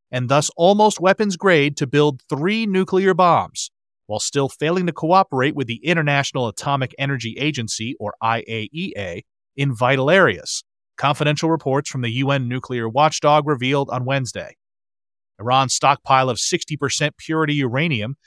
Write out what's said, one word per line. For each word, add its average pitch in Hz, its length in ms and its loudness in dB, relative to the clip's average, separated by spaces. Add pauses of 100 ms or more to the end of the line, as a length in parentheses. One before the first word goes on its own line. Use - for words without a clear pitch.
(120)
and 123 180 -2
thus 143 260 2
almost 202 440 4
weapons 190 360 2
grade, 151 420 2
to 147 100 -2
build 147 420 2
three 202 380 -2
nuclear 185 480 2
bombs, 160 560 2 (340)
while 104 140 -6
still 139 300 -2
failing 180 360 -2
to 165 80 -2
cooperate 156 640 2
with 139 100 -4
the 117 180 -6
International 143 640 0
Atomic 131 520 -4
Energy 131 400 -4
Agency, 127 600 -6
or 104 220 -8
I 113 260 -2
A 110 240 -8
E 170 240 -8
A, 95 280 -8 (320)
in 139 180 -2
vital 131 380 2
areas, 156 520 2 (340)
confidential 147 540 0
reports 143 400 -2
from 135 100 -6
the 120 80 -4
U 131 220 -2
N 135 160 -2
nuclear 123 420 -6
watchdog 147 580 2
revealed 139 440 -2
on 127 120 -4
Wednesday. 123 540 -4 (840)
Iran's 127 360 2
stockpile 135 520 2
of 117 120 -2
sixty - 360 -4
percent 147 420 -2
purity 160 360 -2
uranium 135 600 -2 (120)